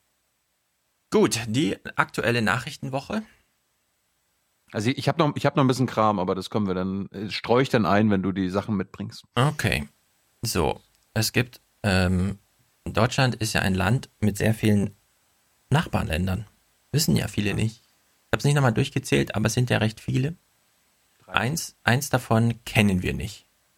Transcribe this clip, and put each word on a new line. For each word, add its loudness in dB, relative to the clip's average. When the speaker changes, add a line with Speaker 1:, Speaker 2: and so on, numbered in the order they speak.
Speaker 1:
Gut, 2
die -2
aktuelle -2
Nachrichtenwoche. -4
Speaker 2:
Also -2
ich -2
hab 0
noch, 2
ich -2
hab 2
noch 4
ein 4
bisschen 2
Kram, 2
aber -2
das -6
können 0
wir -2
dann, -4
äh, -8
streu 2
ich 0
dann 2
ein, 4
wenn 2
du -2
die -2
Sachen -2
mitbringst. -10
Speaker 1:
Okay. 0
So, -2
es -2
gibt, -2
ähm, 2
Deutschland 0
ist -4
ja 0
ein 0
Land 0
mit 0
sehr 2
vielen 0
Nachbarländern. -2
Wissen 2
ja 0
viele -4
nicht. -2
Ich -12
hab's -4
nicht 4
nochmal 4
durchgezählt, 0
aber 0
es 0
sind 0
ja 2
recht -2
viele. -2
Speaker 2:
Dreißig. -2
Speaker 1:
Eins, -6
eins 2
davon 0
kennen 2
wir -4
nicht. -10